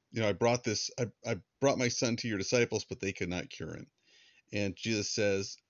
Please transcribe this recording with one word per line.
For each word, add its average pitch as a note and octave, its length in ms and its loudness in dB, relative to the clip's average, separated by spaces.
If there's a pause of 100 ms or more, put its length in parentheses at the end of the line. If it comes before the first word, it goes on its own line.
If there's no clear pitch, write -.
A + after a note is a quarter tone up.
(120)
you A2+ 100 -2
know, G#2+ 60 4
"I G#2 60 2
brought A#2 300 4
this, - 260 -2 (100)
I, A#2+ 60 0 (180)
I A#2 120 -2 (260)
brought C3+ 160 4
my B2 120 2
son A#2 280 0
to B2+ 100 -6
your G#2 120 -2
disciples, A2 500 2
but - 100 -8
they G2 140 -2
could F2 160 -4
not F2+ 220 -4
cure D#2+ 240 -8
him." - 100 -12 (680)
And G2+ 240 -2
Jesus G#2+ 360 -2
says, G2 440 0 (140)